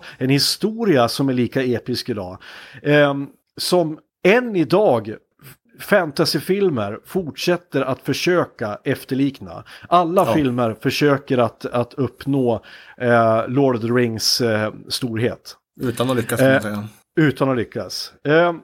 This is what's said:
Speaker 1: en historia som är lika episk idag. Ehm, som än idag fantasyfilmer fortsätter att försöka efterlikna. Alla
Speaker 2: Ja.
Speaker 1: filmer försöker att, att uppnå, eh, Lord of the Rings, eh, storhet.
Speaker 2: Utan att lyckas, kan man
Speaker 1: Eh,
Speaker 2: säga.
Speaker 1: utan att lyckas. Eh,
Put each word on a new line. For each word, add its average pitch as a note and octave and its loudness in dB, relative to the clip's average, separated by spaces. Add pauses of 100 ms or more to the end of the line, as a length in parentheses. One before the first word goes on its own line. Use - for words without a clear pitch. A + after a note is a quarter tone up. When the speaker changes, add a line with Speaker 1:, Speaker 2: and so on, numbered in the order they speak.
(180)
Speaker 1:
en C3 -2
historia E3 2
som C3+ -2
är B2+ 0
lika B2 0
episk B2 -4
idag. F#2 -8 (460)
Ehm, C#3+ 2 (300)
som E3 0 (280)
än A#3 2
idag C#3+ 2 (640)
fantasyfilmer D#3 0
fortsätter E3+ -4
att B2+ -4
försöka C3+ -2
efterlikna. B2+ -4 (260)
Alla F3 4
Speaker 2:
Ja. A2+ 2
Speaker 1:
filmer B2 0
försöker C#3 0
att, A#2 0
att A#2+ -4
uppnå, B2+ -2 (360)
eh, A#2 4
Lord C3 2
of G#2+ -4
the A#2 -2
Rings, A#2+ 0
eh, G#2+ 0 (140)
storhet. A2+ -6 (260)
Speaker 2:
Utan A#2+ -2
att B2+ 0
lyckas, A#2 -2
kan C3 4
man C3+ 4
Speaker 1:
Eh, C#3 0
Speaker 2:
säga. G#2 -8 (320)
Speaker 1:
utan C#3 2
att B2+ 0
lyckas. G2 -8 (140)
Eh, E3 4 (100)